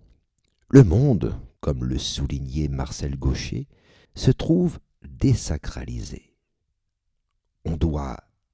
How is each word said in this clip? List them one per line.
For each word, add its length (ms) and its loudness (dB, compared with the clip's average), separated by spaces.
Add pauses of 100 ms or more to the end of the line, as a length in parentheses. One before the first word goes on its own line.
(680)
le 160 8
monde, 560 2 (200)
comme 240 -2
le 140 -2
soulignait 720 -4
Marcel 480 -6
Gaucher, 520 -4 (460)
se 160 4
trouve 480 0 (260)
désacralisé. 1300 -4 (1300)
On 140 -4
doit 400 0 (360)